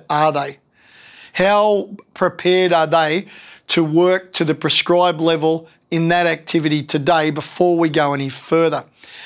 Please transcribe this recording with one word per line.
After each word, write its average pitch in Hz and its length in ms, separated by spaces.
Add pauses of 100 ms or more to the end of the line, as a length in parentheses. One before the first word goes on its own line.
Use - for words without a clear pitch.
(100)
are 156 220
they? 143 260 (720)
How 208 580 (220)
prepared 180 600
are 160 140
they 160 400 (420)
to 170 140
work 180 520
to 170 100
the 156 100
prescribed 170 640
level 160 480 (220)
in 165 180
that 175 180
activity 156 560
today 156 480
before 170 460
we 165 120
go 147 240
any 139 160
further?" 156 560 (420)